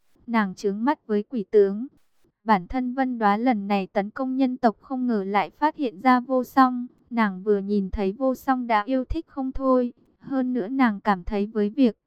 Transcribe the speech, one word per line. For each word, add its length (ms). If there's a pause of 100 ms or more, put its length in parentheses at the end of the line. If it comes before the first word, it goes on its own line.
(260)
Nàng 280
chướng 300
mắt 220
với 160
quỷ 280
tướng. 360 (580)
Bản 220
thân 280
Vân 240
Đoá 180
lần 320
này 180
tấn 240
công 260
nhân 200
tộc 240
không 260
ngờ 180
lại 260
phát 260
hiện 240
ra 200
Vô 240
Song, 420 (240)
nàng 320
vừa 160
nhìn 320
thấy 220
Vô 220
Song 320
đã 200
yêu 180
thích 220
không 260
thôi, 400 (360)
hơn 240
nữa 160
nàng 320
cảm 240
thấy 220
với 240
việc 260 (100)